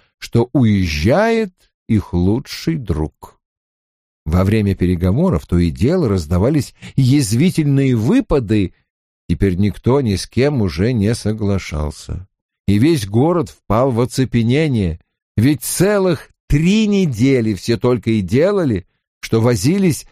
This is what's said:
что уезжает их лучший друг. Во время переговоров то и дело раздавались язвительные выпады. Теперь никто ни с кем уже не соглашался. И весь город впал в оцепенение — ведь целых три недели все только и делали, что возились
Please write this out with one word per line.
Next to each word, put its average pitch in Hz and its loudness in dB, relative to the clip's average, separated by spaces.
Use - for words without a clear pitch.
что - -2
уезжает 123 0
их 107 -2
лучший 104 -2
друг. 80 -8
Во 87 0
время 101 0
переговоров 92 0
то 87 -2
и 87 2
дело 123 0
раздавались 95 -2
язвительные 135 2
выпады. 110 0
Теперь 90 0
никто 104 0
ни 107 0
с - -6
кем 135 0
уже 95 -2
не 113 0
соглашался. 95 -6
И 104 2
весь 131 2
город 135 0
впал 123 -2
в 117 0
оцепенение — 120 0
ведь 135 2
целых 190 0
три 185 2
недели 135 2
все 113 -2
только 123 0
и 110 2
делали, 131 0
что 113 -2
возились 127 0